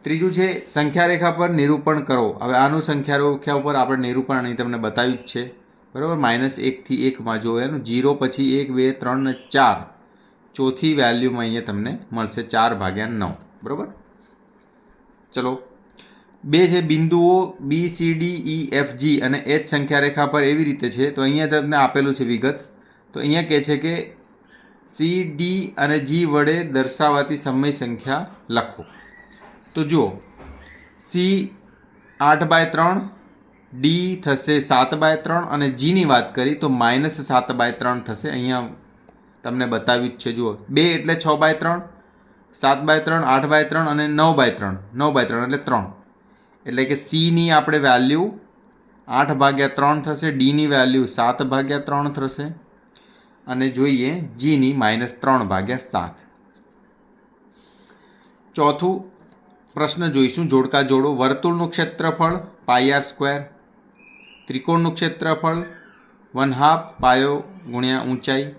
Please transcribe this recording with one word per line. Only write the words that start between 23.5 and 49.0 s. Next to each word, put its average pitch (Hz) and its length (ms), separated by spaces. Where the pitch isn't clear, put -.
છે 147 160
કે 165 420
સી, 175 340
ડી 170 540
અને 147 220
જી 156 260
વડે 151 380
દર્શાવાતી 143 720
સમય 139 340
સંખ્યા 135 560
લખો. - 360
તો 160 100
જુઓ, 147 280
સી 190 460
આઠ 151 240
બાય 165 220
ત્રણ, 175 440
ડી 175 520
થશે 143 340
સાત 131 360
બાય 156 200
ત્રણ 165 300
અને 143 240
જીની 160 360
વાત 123 300
કરી 135 200
તો 147 140
માઇનસ 131 520
સાત 127 300
બાય 120 200
ત્રણ 123 280
થશે. 117 300
અહીંયા 127 400
તમને 123 220
બતાવ્યું 120 440
જ 123 100
છે, 120 120
જુઓ, 117 260
બે 143 120
એટલે 165 340
છ 160 120
બાય 156 260
ત્રણ, 170 280
સાત 135 280
બાય 156 180
ત્રણ, 160 240
આઠ 135 220
બાય 151 180
ત્રણ 160 220
અને 151 220
નવ 156 280
બાય 127 160
ત્રણ, 95 260
નવ 143 200
બાય 127 120
ત્રણ 117 180
એટલે 135 140
ત્રણ. 113 340
એટલે 127 200
કે 143 100
સીની 165 560
આપણે 151 280
વેલ્યુ 139 600